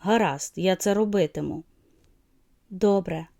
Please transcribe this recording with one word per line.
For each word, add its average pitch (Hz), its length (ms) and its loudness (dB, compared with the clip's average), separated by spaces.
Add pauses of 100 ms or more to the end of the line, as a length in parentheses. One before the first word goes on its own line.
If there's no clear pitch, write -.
Гаразд, 190 560 0
я 185 200 2
це 202 180 0
робитиму. 165 680 -2 (1080)
Добре, 185 580 0 (120)